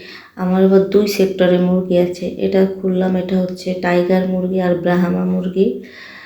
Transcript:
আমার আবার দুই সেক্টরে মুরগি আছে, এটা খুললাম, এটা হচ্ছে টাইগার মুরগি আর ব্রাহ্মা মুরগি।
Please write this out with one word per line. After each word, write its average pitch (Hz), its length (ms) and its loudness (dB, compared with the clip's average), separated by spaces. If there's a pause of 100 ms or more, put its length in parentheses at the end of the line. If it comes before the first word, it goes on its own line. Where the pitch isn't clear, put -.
(360)
আমার 185 280 0
আবার 190 260 4
দুই 208 180 4
সেক্টরে 185 500 2
মুরগি 180 400 0
আছে, 180 300 -2
এটা 190 380 0
খুললাম, 185 500 -2
এটা 185 240 -2
হচ্ছে 180 340 -6
টাইগার 180 540 0
মুরগি 185 340 -2
আর 180 140 0
ব্রাহ্মা 175 500 0
মুরগি। 185 580 -2 (420)